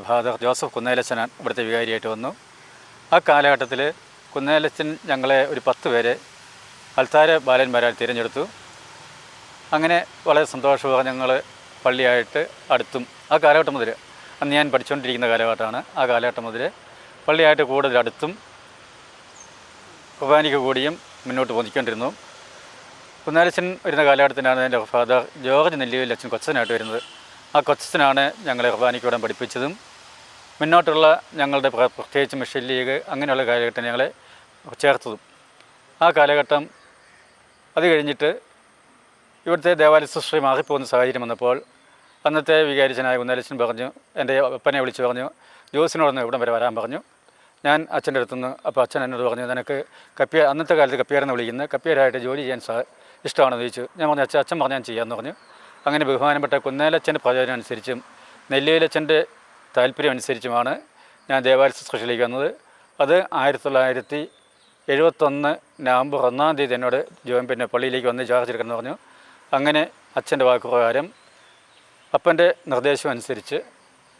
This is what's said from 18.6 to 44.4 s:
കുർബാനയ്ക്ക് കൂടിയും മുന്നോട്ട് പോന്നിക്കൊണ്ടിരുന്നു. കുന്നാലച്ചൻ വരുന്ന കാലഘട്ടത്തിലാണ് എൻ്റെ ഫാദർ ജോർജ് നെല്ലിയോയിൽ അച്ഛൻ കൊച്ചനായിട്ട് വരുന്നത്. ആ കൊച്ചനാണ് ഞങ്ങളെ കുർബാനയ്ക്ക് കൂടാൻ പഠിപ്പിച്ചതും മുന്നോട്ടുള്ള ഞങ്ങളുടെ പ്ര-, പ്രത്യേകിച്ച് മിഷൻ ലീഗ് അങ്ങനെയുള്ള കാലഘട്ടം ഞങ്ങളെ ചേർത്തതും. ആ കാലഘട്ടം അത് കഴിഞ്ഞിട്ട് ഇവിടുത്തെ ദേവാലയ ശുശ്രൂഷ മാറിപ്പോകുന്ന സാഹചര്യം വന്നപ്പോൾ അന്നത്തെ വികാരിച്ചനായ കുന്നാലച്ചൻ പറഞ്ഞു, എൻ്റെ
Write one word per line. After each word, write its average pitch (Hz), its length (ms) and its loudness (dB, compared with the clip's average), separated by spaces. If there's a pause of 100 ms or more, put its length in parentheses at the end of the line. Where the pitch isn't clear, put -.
കുർബാനയ്ക്ക് 143 460 2
കൂടിയും 135 300 -2 (300)
മുന്നോട്ട് 127 320 -2
പോന്നിക്കൊണ്ടിരുന്നു. 123 520 -4 (1120)
കുന്നാലച്ചൻ 175 420 2 (180)
വരുന്ന 156 240 0
കാലഘട്ടത്തിലാണ് 135 580 4
എൻ്റെ 123 120 0 (140)
ഫാദർ 123 280 4 (240)
ജോർജ് 151 360 2
നെല്ലിയോയിൽ 127 340 -4
അച്ഛൻ - 200 -12
കൊച്ചനായിട്ട് 120 420 -2
വരുന്നത്. 110 240 -6 (560)
ആ - 20 6 (100)
കൊച്ചനാണ് 139 560 2 (220)
ഞങ്ങളെ 123 260 0
കുർബാനയ്ക്ക് 120 360 -2
കൂടാൻ 117 160 -2
പഠിപ്പിച്ചതും 123 480 -6 (880)
മുന്നോട്ടുള്ള 156 460 4 (340)
ഞങ്ങളുടെ 139 340 0
പ്ര-, 123 220 2
പ്രത്യേകിച്ച് 139 440 -4
മിഷൻ 127 300 -6
ലീഗ് 131 260 -2 (160)
അങ്ങനെയുള്ള 135 380 -2
കാലഘട്ടം 117 380 -2
ഞങ്ങളെ 120 180 -2 (760)
ചേർത്തതും. 127 380 0 (840)
ആ - 20 8 (100)
കാലഘട്ടം 143 460 2 (1120)
അത് 160 140 0
കഴിഞ്ഞിട്ട് 147 400 0 (1160)
ഇവിടുത്തെ 170 260 0 (100)
ദേവാലയ 151 320 6
ശുശ്രൂഷ 156 320 -2
മാറിപ്പോകുന്ന 135 460 0
സാഹചര്യം 127 340 0
വന്നപ്പോൾ 123 300 -2 (680)
അന്നത്തെ 156 300 2 (140)
വികാരിച്ചനായ 131 500 0
കുന്നാലച്ചൻ 127 420 -6
പറഞ്ഞു, 120 260 -4 (320)
എൻ്റെ 131 140 -2 (240)